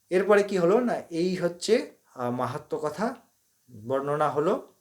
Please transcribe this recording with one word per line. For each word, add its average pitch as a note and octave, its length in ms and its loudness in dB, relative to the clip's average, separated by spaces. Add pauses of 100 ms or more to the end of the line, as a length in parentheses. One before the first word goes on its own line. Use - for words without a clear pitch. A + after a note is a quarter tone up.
(100)
এরপরে G3+ 320 4
কি G3+ 160 -4
হলো F3+ 220 4
না, A#3 300 -2
এই F3 260 -2
হচ্ছে, F3 380 -2 (400)
আহ, B2 160 -4
মাহাত্ম্য B2+ 480 -6
কথা F#3 360 -4 (760)
বর্ণনা C#3+ 420 0
হলো E3+ 500 -2